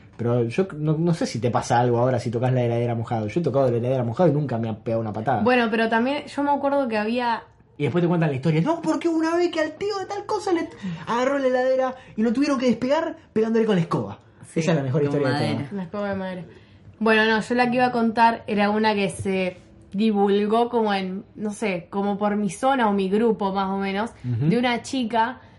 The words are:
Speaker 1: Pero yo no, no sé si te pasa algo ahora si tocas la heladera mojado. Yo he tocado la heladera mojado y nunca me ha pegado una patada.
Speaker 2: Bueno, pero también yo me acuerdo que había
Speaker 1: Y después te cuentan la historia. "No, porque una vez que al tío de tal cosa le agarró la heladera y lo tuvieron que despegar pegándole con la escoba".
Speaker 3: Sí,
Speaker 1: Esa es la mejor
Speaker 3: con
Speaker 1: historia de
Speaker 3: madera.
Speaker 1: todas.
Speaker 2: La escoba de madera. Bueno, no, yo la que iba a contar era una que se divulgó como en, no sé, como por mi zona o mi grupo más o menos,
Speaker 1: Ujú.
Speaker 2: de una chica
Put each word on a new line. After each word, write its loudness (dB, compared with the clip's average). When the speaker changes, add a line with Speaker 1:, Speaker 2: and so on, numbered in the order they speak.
Speaker 1:
Pero 0
yo -2
no, 0
no 2
sé -2
si -6
te 0
pasa 0
algo 2
ahora 2
si -4
tocas 0
la 2
heladera 0
mojado. -4
Yo -4
he -4
tocado 2
la 0
heladera 0
mojado 2
y 0
nunca -2
me -2
ha -4
pegado -2
una -6
patada. 0
Speaker 2:
Bueno, 2
pero 0
también 0
yo -6
me 0
acuerdo 0
que -2
había -2
Speaker 1:
Y -2
después 0
te 2
cuentan 2
la -2
historia. 2
"No, 0
porque 0
una 0
vez 2
que -4
al -2
tío -4
de -6
tal -8
cosa -2
le 0
agarró 0
la 0
heladera 2
y -4
lo 4
tuvieron 2
que 0
despegar 0
pegándole 2
con 4
la 4
escoba". -4
Speaker 3:
Sí, -4
Speaker 1:
Esa 2
es 4
la 0
mejor 0
Speaker 3:
con 2
Speaker 1:
historia 0
de 2
Speaker 3:
madera. 0
Speaker 1:
todas. -8
Speaker 2:
La -6
escoba -6
de -4
madera. -8
Bueno, 4
no, 4
yo -2
la 4
que 0
iba 4
a 0
contar 2
era 2
una 2
que 0
se -4
divulgó 2
como 0
en, -4
no -6
sé, -4
como -2
por 0
mi -2
zona 2
o 2
mi 0
grupo 2
más -2
o -2
menos, -4
Speaker 1:
Ujú. 0
Speaker 2:
de 2
una 0
chica -2